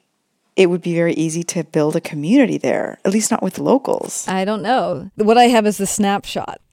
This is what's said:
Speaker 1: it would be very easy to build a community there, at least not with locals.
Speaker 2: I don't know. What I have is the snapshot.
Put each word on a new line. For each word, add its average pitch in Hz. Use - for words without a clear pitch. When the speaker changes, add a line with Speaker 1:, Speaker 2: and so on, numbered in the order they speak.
Speaker 1:
it 190
would 175
be 175
very 170
easy 160
to 170
build 151
a 160
community 165
there, -
at 196
least 214
not 226
with 190
locals. -
Speaker 2:
I 190
don't 208
know. 196
What 214
I 240
have 226
is 208
the 196
snapshot. -